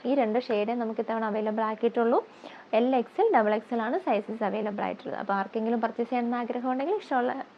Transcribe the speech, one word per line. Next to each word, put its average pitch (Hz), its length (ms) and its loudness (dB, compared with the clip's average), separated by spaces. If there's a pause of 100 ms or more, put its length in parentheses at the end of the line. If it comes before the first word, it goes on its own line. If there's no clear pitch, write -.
ഈ 254 100 2
രണ്ട് 233 240 2
ഷെയ്ഡേ 220 360 0
നമുക്ക് 226 260 -2
ഇത്തവണ 226 240 -2
അവൈലബിൾ 214 380 0
ആക്കിയിട്ടുള്ളൂ. 233 640 2 (500)
എൽ 254 180 4
എക്സ് 240 260 0
എൽ, 453 140 6
ഡബിൾ 214 180 4
എക്സ് 226 200 -2
എൽ 233 80 0
ആണ് 247 180 -2
സൈസസ് 247 440 -2
അവൈലബിൾ 208 400 -2
ആയിട്ടുള്ളത്. 202 360 -6
അപ്പോൾ 196 140 -2
ആർക്കെങ്കിലും 220 480 0
പർച്ചേസ് 233 280 -2
ചെയ്യണമെന്ന് 240 280 -2
ആഗ്രഹമുണ്ടെങ്കിൽ 254 580 -2
ഇഷ്ടമുള്ള 254 380 0 (240)